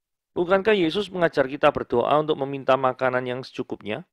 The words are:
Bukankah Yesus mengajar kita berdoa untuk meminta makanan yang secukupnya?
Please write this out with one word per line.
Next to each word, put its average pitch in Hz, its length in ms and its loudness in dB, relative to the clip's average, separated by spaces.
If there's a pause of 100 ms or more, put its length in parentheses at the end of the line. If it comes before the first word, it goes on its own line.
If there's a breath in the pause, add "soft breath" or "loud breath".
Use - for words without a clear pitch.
(380)
Bukankah 190 400 2
Yesus 180 320 -2
mengajar 165 400 0
kita 143 240 2
berdoa 123 480 0
untuk 151 160 -2
meminta 135 400 0
makanan 127 480 0
yang 123 160 -6
secukupnya? 117 720 -8